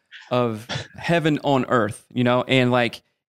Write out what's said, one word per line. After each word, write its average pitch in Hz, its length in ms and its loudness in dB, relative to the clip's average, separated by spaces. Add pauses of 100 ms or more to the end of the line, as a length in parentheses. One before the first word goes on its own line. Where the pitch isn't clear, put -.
(300)
of 117 360 -2 (300)
heaven 160 480 0
on 135 220 2
earth, 113 480 -2
you 123 100 0
know, 123 240 2
and, 127 240 2
like, 123 300 0 (280)